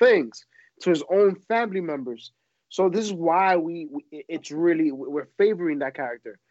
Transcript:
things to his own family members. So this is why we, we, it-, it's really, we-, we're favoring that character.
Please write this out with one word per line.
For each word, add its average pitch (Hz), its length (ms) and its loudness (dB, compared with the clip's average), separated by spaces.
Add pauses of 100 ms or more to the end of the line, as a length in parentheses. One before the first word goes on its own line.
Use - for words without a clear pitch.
things 190 440 4 (360)
to 185 100 0
his 151 180 2
own 196 280 4 (100)
family 220 340 -2
members. 135 520 -8 (380)
So 190 180 2
this 214 160 0
is 202 80 -6
why 180 440 2
we, 165 320 -4
we, 143 220 -12
it-, 151 180 -16
it's 160 220 -10
really, 160 400 2
we-, 135 180 -8
we're 143 200 -6 (100)
favoring 175 420 0
that 135 140 -6
character. 120 440 -10 (120)